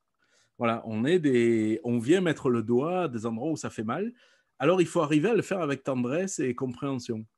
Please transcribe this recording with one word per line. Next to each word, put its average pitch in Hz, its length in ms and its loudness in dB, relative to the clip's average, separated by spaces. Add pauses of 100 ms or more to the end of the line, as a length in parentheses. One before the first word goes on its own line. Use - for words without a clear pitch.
(600)
Voilà, 117 260 0
on 110 200 -2
est 175 120 4
des, 117 680 2
on 120 140 0
vient 143 240 2
mettre 147 300 0
le 117 100 2
doigt 147 440 0
à - 20 -2
des 117 180 -6
endroits 117 240 -4
où 156 60 -2
ça 120 160 -8
fait 117 120 -8
mal. 175 300 -4 (460)
Alors, 175 220 4
il 160 60 2
faut 170 140 0
arriver 151 280 2
à 240 40 0
le 185 80 2
faire 185 200 -4
avec 139 220 -4
tendresse 139 560 -2
et 131 140 0
compréhension, 123 720 -6 (120)